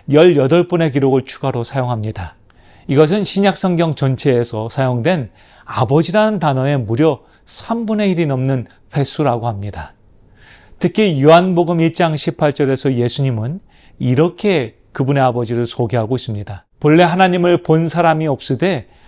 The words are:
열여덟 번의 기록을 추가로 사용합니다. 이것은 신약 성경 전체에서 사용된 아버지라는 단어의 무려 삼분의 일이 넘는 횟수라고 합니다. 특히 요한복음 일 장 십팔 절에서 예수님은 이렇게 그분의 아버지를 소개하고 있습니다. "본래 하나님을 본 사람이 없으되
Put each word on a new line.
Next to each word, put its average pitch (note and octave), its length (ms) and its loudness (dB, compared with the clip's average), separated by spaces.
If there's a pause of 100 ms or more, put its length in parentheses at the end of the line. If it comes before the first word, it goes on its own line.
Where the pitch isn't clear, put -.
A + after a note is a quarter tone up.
(120)
열여덟 D#3+ 560 4
번의 E3 240 0
기록을 C3+ 320 2
추가로 A#2+ 400 -6
사용합니다. A2 720 -6 (520)
이것은 D#3 360 2
신약 F#3+ 320 0
성경 E3+ 380 0
전체에서 A#2+ 720 -2
사용된 B2+ 640 -2 (340)
아버지라는 E3+ 760 0
단어의 C#3 400 0
무려 B2 420 0 (240)
삼분의 A3 640 -4
일이 E3+ 160 0
넘는 C3 400 -2 (280)
횟수라고 B2+ 540 -2
합니다. G2 460 -10 (840)
특히 F3+ 440 0
요한복음 E3+ 580 4
일 E3 140 0
장 E3 220 0
십팔 D3+ 360 -2
절에서 C3+ 400 -2
예수님은 B2 680 -4 (380)
이렇게 C#3 800 0 (160)
그분의 C#3 300 0
아버지를 A#2+ 420 0
소개하고 A#2+ 520 -2
있습니다. G#2 500 -10 (140)
"본래 D#3 220 6
하나님을 F3 600 2
본 E3 260 2
사람이 D#3+ 380 0
없으되 C#3 600 -2 (220)